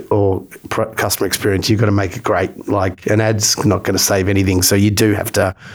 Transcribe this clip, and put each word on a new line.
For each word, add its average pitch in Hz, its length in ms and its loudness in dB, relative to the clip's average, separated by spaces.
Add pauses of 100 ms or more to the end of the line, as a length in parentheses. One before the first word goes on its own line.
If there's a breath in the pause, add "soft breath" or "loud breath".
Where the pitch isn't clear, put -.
(100)
or 101 300 2 (300)
pr-, 110 140 -2
customer - 420 -4
experience. 98 440 -2
You've 107 100 2
gotta 107 120 2
make 101 240 -2
it 120 80 -10
great. - 440 -2
Like, 98 380 -2
an 107 140 2
ad's 110 440 0
not 101 200 2
gonna 98 140 0
save 98 300 0
anything. 95 340 2
So - 140 2
you 104 140 4
do 104 240 2
have - 180 -6
to, 95 220 0 (200 loud breath)